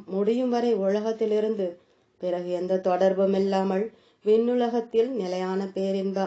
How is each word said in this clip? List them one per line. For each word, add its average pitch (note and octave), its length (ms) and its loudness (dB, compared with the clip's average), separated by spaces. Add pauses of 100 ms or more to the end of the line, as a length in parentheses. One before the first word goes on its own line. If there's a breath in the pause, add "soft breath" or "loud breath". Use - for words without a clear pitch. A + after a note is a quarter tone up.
முடியும் A3 420 0
வரை A#3+ 240 0
உலகத்திலிருந்து G#3+ 920 0 (540 soft breath)
பிறகு F3+ 300 -4
எந்த F3+ 280 0
தொடர்பும் F#3+ 560 2
இல்லாமல் F#3+ 500 0 (400 soft breath)
விண்ணுலகத்தில் A#3 840 2
நிலையான F#3 560 -2
பேரின்ப F#3+ 600 -2